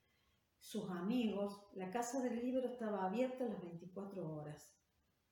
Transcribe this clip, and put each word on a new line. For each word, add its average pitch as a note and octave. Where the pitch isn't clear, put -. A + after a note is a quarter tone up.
sus -
amigos, G3+
la F#3
casa A#3+
del A#3
libro B3+
estaba G3+
abierta B3
las G3
veinticuatro F3+
horas. D3